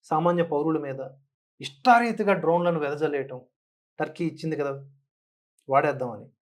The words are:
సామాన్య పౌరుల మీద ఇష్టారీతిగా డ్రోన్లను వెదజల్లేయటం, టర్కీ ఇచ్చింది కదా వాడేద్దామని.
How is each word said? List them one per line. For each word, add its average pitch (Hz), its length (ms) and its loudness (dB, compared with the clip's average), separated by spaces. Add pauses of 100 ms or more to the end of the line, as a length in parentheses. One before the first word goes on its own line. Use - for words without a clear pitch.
సామాన్య 170 400 2
పౌరుల 151 340 0
మీద 139 220 -8 (600)
ఇష్టారీతిగా 226 720 2
డ్రోన్లను 170 460 2
వెదజల్లేయటం, 143 640 -2 (580)
టర్కీ 156 260 -4
ఇచ్చింది 156 300 -4
కదా 139 300 -4 (840)
వాడేద్దామని. 127 560 0 (180)